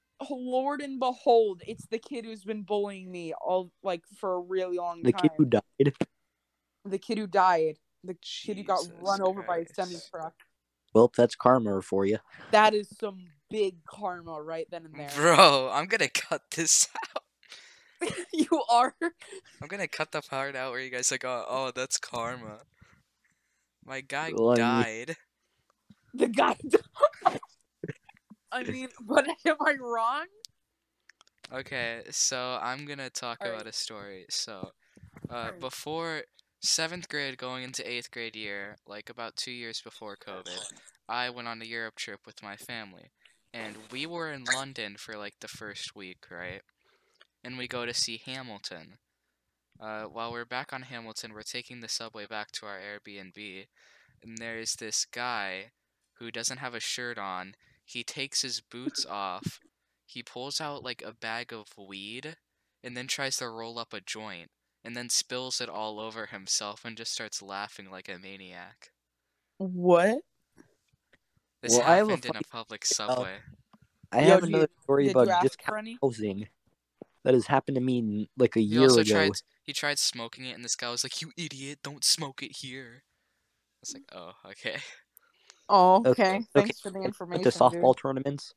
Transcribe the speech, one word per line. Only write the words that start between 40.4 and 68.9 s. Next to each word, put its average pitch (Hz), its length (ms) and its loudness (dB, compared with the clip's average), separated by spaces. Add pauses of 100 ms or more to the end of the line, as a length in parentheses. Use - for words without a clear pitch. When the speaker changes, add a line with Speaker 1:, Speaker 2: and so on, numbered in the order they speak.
Speaker 3:
I 123 220 -2
went 120 180 -10
on 113 140 -10
a 113 40 -12
Europe 113 300 -8
trip - 300 -12
with - 160 -20
my 101 140 -12
family. 104 560 -14 (420)
And 110 380 -12
we 135 140 -6
were 165 260 -8
in 135 140 -12
London 123 520 -4
for, 110 200 -12
like, 104 220 -12
the 107 80 -14
first - 480 -12
week, 92 340 -18
right? 90 320 -12 (800)
And 127 160 -12
we 123 100 -8
go 123 180 -6
to 120 80 -6
see 113 240 -4
Hamilton. 104 800 -14 (840)
Uh, 107 240 -10
while 117 280 -8
we're 120 120 -8
back 127 280 -8
on 131 100 -10
Hamilton, 117 500 -14
we're 107 100 -16
taking 123 380 -12
the 113 80 -12
subway 110 380 -8
back 107 260 -10
to - 140 -12
our 101 120 -10
Airbnb, 101 880 -16 (560)
and 113 160 -16
there's 113 380 -8
this - 300 -6
guy 107 640 -6 (420)
who 117 160 -14
doesn't 117 280 -6
have 127 160 -10
a 113 60 -10
shirt 120 380 -8
on. 95 380 -8 (280)
He 120 200 -10
takes - 380 -6
his 117 180 -6
boots - 460 -8
<laughs> - 0 -
off, 95 540 -8 (460)
he 120 160 -14
pulls 135 380 -8
out, 147 240 -8
like, 123 180 -10
a 110 120 -12
bag 117 380 -8
of 107 260 -16
weed, 104 580 -14 (480)
and 123 120 -12
then 123 120 -10
tries 135 300 -4
to 127 120 -6
roll 113 280 -10
up 117 160 -10
a 101 80 -10
joint, 98 480 -12 (340)
and 117 120 -12
then 123 140 -8
spills 127 500 -2
it 117 100 -6
all 107 300 -6
over 110 260 -8
himself 104 580 -6
and 117 120 -12
just 113 160 -8
starts - 300 -8
laughing 98 480 -10
like 92 180 -14
a 92 100 -10
maniac. 95 760 -18 (640)